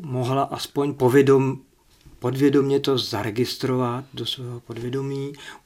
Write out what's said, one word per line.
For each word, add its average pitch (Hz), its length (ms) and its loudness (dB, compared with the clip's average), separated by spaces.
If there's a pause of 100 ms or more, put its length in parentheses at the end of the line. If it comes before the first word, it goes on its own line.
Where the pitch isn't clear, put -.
mohla 131 380 -2
aspoň - 520 -4
povědom-, 135 640 4 (600)
podvědomě 135 600 2
to 135 180 0
zaregistrovat 120 1080 -2 (100)
do 123 120 -10
svého 120 340 -8
podvědomí, 139 720 -6 (340)